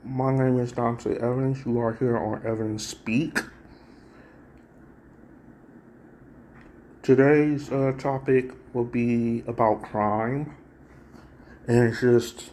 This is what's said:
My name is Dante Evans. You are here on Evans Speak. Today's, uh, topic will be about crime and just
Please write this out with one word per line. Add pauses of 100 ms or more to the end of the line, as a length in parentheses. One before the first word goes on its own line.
My
name
is
Dante
Evans.
You
are
here
on
Evans
Speak. (3750)
Today's,
uh,
topic (240)
will
be
about
crime (1120)
and
just